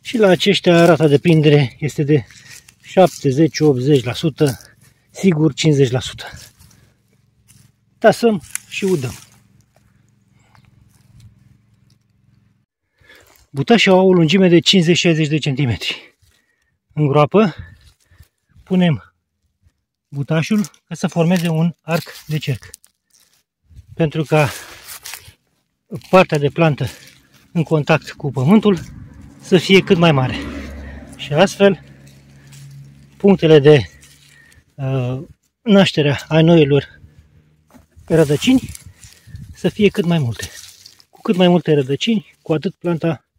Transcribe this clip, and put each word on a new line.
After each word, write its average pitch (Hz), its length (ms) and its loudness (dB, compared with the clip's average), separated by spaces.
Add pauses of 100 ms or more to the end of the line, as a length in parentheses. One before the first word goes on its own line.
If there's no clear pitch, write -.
Și - 160 -10
la 214 120 4
aceștia 175 560 2
rata 160 240 4
de 139 100 2
prindere 147 640 2
este 151 220 -6
de 143 240 0 (560)
șaptezeci, 151 760 0
optzeci 139 440 0
la 120 80 -8
sută, 139 480 -4 (500)
sigur 156 440 0
cincizeci 139 360 0
la 123 100 -4
sută. - 240 -14 (1700)
Tasăm 220 440 0 (260)
și - 160 -12
udăm. 160 340 -6 (4000)
Butașii 180 400 0
au 185 180 4
o 185 40 4
lungime 180 360 2
de 170 100 4
cincizeci, 170 380 2
șaizeci 160 320 -2
de 151 100 -4
centimetri. 131 800 -6 (760)
În 151 140 -2
groapă 147 480 2 (1120)
punem 175 500 -2 (920)
butașul 160 640 -4 (140)
ca - 100 -14
să 180 120 -8
formeze 170 420 -2
un 160 340 -2
arc - 440 -8
de 151 120 -6
cerc. - 320 -10 (1200)
Pentru 160 300 -4
ca 151 240 0 (1600)
partea 175 280 2
de 143 100 -2
plantă 143 380 -2 (680)
în 170 100 -2
contact 156 500 -2
cu - 180 -10
pământul 180 480 2 (600)
să - 180 0
fie 190 220 4
cât 185 160 0
mai 170 160 2
mare. 131 240 -2 (800)
Și - 160 -14
astfel, 185 500 0 (1300)
punctele 165 420 4
de, 139 320 4 (840)
uh, 131 480 -6 (400)
naștere 180 560 0 (100)
a 160 120 0
noilor 156 600 2 (1080)
rădăcini 165 640 0 (840)
să - 140 -6
fie 202 200 0
cât 180 160 -4
mai 170 140 0
multe. 120 320 -6 (600)
Cu - 100 -20
cât 208 160 -4
mai 180 120 2
multe 170 260 0
rădăcini, 143 680 -4
cu - 100 -6
atât 160 220 -6
planta 165 540 -6 (100)